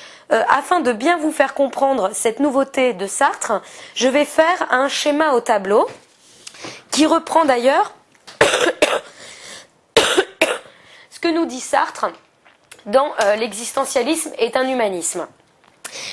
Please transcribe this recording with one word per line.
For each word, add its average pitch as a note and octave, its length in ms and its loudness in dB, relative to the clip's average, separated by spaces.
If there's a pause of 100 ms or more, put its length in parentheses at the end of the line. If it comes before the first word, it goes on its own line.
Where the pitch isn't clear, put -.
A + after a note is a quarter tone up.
(300)
Euh, A3+ 180 2
afin D4 320 2
de B3 120 2
bien C4+ 260 2
vous D4+ 140 -2
faire C4+ 220 0
comprendre C4+ 580 0
cette A3 280 -2
nouveauté C4+ 520 0
de F#3+ 140 -8
Sartre, A3+ 560 -2 (320)
je A#3+ 140 2
vais C#4+ 160 4
faire D#4+ 460 0
un C4 180 2
schéma D4 440 0
au A#3+ 80 2
tableau G#3+ 460 2 (1040)
qui D4 160 2
reprend - 380 2
d'ailleurs C4+ 500 2 (460)
<coughs> - 40 8 (2750)
ce - 100 -20
que E4+ 80 0
nous E4 180 0
dit B3 140 -8
Sartre - 460 -2 (800)
dans, C4+ 260 2 (100)
euh, G#3 140 2
L'existentialisme B3 1000 -4
est A#3 180 0
un C4 100 0
humanisme. F#3+ 600 -4 (880)